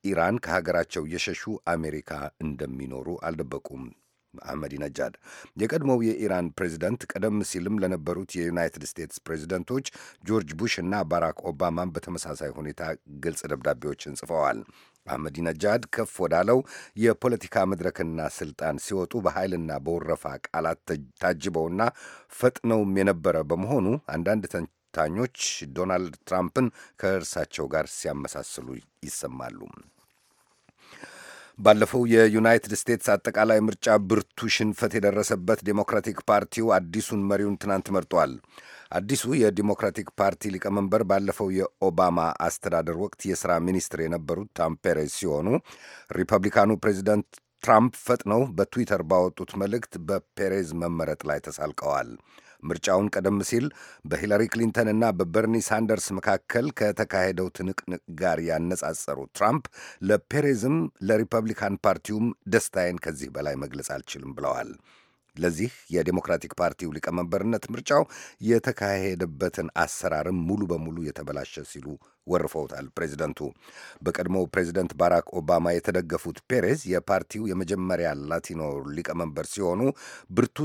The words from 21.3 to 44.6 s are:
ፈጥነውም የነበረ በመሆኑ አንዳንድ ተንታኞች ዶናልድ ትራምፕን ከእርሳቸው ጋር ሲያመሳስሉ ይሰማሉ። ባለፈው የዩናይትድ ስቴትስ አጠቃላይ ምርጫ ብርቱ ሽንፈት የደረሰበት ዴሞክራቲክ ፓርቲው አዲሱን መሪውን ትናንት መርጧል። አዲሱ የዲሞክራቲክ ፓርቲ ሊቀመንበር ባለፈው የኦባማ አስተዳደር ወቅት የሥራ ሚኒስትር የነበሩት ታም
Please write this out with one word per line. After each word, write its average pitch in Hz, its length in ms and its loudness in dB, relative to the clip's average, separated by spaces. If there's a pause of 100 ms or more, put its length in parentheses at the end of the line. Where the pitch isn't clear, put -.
ፈጥነውም 110 680 2
የነበረ 92 460 4
በመሆኑ 95 440 0 (220)
አንዳንድ 95 400 0
ተንታኞች 85 920 -4 (320)
ዶናልድ 90 500 -2
ትራምፕን 92 480 0 (300)
ከእርሳቸው 82 680 -2
ጋር 76 220 -2
ሲያመሳስሉ 69 760 -8 (340)
ይሰማሉ። 64 560 -10 (2000)
ባለፈው 107 480 8
የዩናይትድ 113 680 8
ስቴትስ - 340 -2
አጠቃላይ 110 520 4
ምርጫ 107 400 4
ብርቱ 104 480 0
ሽንፈት 107 460 0
የደረሰበት 101 720 2
ዴሞክራቲክ 104 600 0
ፓርቲው 110 480 2
አዲሱን 98 520 0
መሪውን 101 340 0
ትናንት 98 320 -2
መርጧል። 82 420 2 (600)
አዲሱ 101 320 -2 (120)
የዲሞክራቲክ 104 800 2
ፓርቲ 98 340 2
ሊቀመንበር 98 540 2
ባለፈው 98 480 4
የኦባማ 92 680 4 (240)
አስተዳደር 85 540 0
ወቅት 95 280 -4
የሥራ 90 360 0
ሚኒስትር 87 400 0
የነበሩት 82 540 -2
ታም 80 220 0